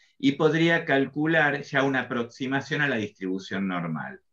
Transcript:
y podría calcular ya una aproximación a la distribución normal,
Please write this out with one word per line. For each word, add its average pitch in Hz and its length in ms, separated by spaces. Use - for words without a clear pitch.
y 139 160
podría 165 500
calcular 147 800
ya 139 220
una 135 180
aproximación 131 800
a 139 80
la 120 80
distribución 98 680
normal, 80 540